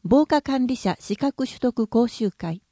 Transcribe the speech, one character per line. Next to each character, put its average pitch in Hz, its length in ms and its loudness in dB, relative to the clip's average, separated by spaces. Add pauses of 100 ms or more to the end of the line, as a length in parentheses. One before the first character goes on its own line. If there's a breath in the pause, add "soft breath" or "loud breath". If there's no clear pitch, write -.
防 269 240 4
火 294 160 2
管 262 240 0
理 247 100 -2
者 - 240 -2
資 - 160 -6
格 269 300 -2
取 - 120 -14
得 240 300 -2
講 233 180 2
習 214 240 -4
会。 170 300 -10 (120)